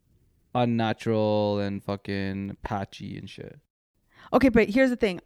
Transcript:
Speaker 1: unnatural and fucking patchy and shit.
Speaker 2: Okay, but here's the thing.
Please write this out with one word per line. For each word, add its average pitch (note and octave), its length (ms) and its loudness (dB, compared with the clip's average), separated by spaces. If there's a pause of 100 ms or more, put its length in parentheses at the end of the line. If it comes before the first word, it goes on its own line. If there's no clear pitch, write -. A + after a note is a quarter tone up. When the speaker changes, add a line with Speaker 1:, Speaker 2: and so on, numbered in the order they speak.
(540)
Speaker 1:
unnatural A2 1040 0
and G2 240 -4
fucking G2 800 -6
patchy G2+ 560 -8
and G2 100 -14
shit. - 300 -16 (760)
Speaker 2:
Okay, C4 160 6
but A3 220 4
here's C4 200 4
the A#3+ 60 -2
thing. F#3 300 -2